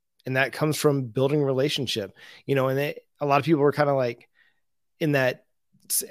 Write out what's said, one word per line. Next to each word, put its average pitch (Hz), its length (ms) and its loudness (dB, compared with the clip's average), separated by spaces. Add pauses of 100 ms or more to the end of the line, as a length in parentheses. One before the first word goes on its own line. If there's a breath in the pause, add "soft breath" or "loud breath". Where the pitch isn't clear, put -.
(260)
And 131 100 -4
that 131 160 0
comes 151 260 -2
from 139 300 0
building 135 340 0
relationship, 131 720 -2 (300 loud breath)
you 139 100 0
know, 131 120 2
and 131 100 0
they, 143 220 -4 (200)
a 147 60 -4
lot 143 140 4
of 131 60 -2
people 156 160 2
were 143 100 4
kinda, 143 220 0
like, 123 360 -4 (720)
in 151 140 0
that 131 320 0 (440)
s-, - 220 -2